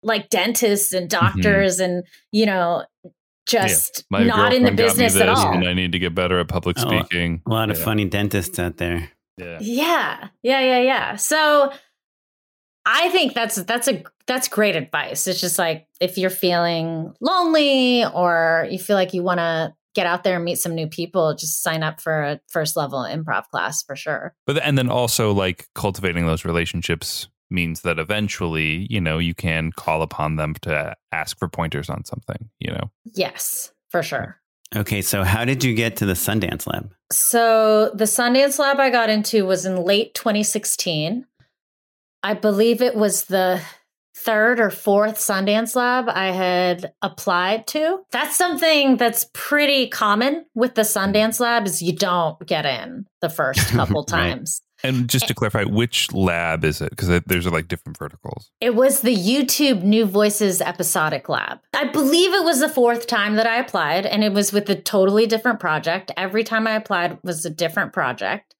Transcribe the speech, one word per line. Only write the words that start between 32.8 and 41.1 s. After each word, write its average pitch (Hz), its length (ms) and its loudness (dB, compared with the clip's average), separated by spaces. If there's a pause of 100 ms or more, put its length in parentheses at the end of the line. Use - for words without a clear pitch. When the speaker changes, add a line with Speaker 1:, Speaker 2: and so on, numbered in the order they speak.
Speaker 1:
Yes, - 600 -6 (160)
for 170 120 -2
sure. 120 360 -8 (360)
Speaker 3:
Okay, 104 280 -2
so 101 240 0
how 101 180 2
did 131 220 0
you 120 100 2
get 113 220 0
to 107 80 0
the 95 80 2
Sundance 101 520 -2
Lab? - 280 -6 (180)
Speaker 1:
So 220 840 4
the 214 120 0
Sundance 254 520 2
Lab 277 220 2
I 269 100 6
got 233 200 2
into 208 360 2
was 185 200 0
in 185 180 -2
late 202 320 0
twenty 214 280 0
sixteen. 190 840 -2 (1000)